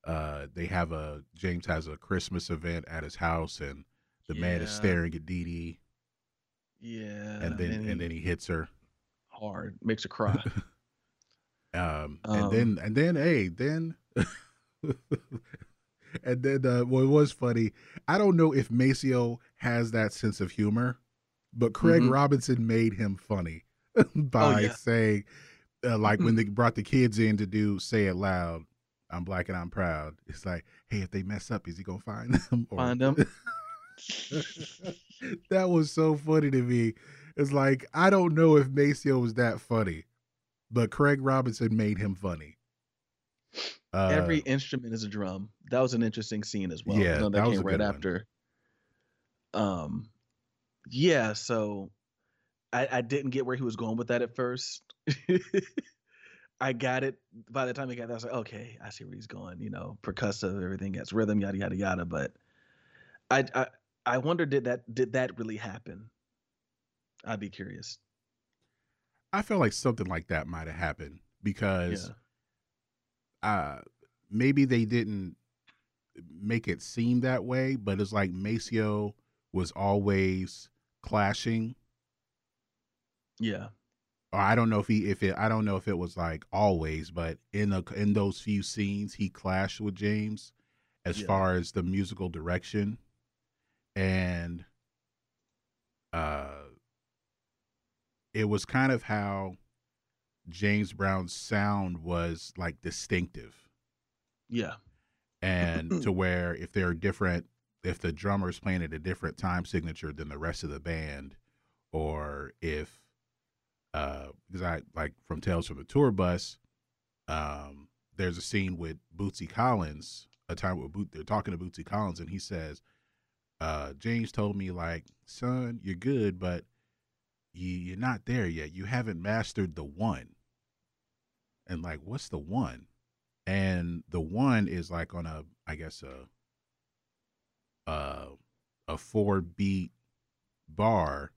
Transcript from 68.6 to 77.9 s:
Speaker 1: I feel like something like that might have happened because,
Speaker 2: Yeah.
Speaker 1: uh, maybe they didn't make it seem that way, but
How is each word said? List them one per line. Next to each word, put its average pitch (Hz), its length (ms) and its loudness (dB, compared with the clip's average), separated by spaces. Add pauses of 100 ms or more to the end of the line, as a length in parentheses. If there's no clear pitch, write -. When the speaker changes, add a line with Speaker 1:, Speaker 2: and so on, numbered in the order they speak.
Speaker 1:
I 202 100 0
feel 208 160 0
like 123 140 4
something 113 340 -2
like 85 220 -4
that 78 180 -2
might 82 220 -8
have 80 80 -10
happened 76 440 -6 (220)
because, 95 680 0
Speaker 2:
Yeah. - 40 -18 (1300)
Speaker 1:
uh, 78 380 -2 (500)
maybe 139 340 4
they 123 200 4
didn't 107 520 -2 (920)
make 104 380 -2
it 87 140 -4
seem 120 380 2
that 127 240 0
way, 131 320 0
but 101 240 -2